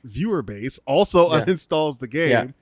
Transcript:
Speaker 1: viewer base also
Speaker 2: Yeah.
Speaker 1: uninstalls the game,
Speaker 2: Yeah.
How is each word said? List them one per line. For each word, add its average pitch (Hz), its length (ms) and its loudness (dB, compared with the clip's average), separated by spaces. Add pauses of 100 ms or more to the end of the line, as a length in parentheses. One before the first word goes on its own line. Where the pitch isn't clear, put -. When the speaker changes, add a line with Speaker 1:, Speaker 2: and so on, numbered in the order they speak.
Speaker 1:
viewer 151 380 -4
base 104 440 -10
also 175 460 4
Speaker 2:
Yeah. 156 140 2
Speaker 1:
uninstalls 156 540 -2
the 127 80 -10
game, 147 220 -2
Speaker 2:
Yeah. 120 180 2 (140)